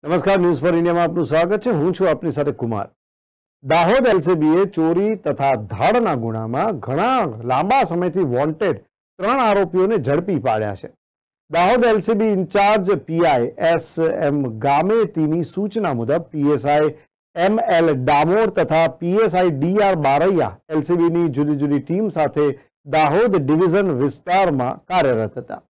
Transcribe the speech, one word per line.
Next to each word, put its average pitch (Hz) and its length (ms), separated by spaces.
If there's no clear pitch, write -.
નમસ્કાર, 180 360
ન્યૂઝ 175 220
ફોર 170 140
ઇન્ડિયામાં 170 320
આપનું 170 180
સ્વાગત 170 360
છે. 247 100
હું 170 220
છું 190 160
આપની 156 220
સાથે 143 200
કુમાર. 113 340
દાહોદ 170 440
એલ 202 120
સી 170 160
બી 156 220
એ 196 100
ચોરી 185 480
તથા 139 400
ધાડના 180 440
ગુનામાં 117 640
ઘણા 190 380
લાંબા 170 400
સમયથી 175 500
વોન્ટેડ 151 440
ત્રણ 240 260
આરોપીઓને 196 520
ઝડપી 151 420
પાડ્યા 107 420
છે. - 80
દાહોદ 190 320
એલ 220 180
સી 220 140
બી 220 220
ઇન્ચાર્જ 196 540
પી 165 200
આઈ 123 240
એસ 165 160
એમ 147 100
ગામેતીની 160 840
સૂચના 196 500
મુજબ 127 380
પી 147 220
એસ 127 120
આઈ 147 280
એમ 196 240
એલ 165 180
ડામોર 151 640
તથા 160 260
પી 175 260
એસ 175 100
આઈ 185 160
ડી 160 360
આર 190 100
બારૈયા 147 580
એલ 156 120
સી 175 200
બીની 170 380
જુદી 147 240
જુદી 143 180
ટીમ 185 280
સાથે 147 380
દાહોદ 156 480
ડિવિઝન 170 560
વિસ્તારમાં 147 840
કાર્યરત 127 500
હતા. 107 340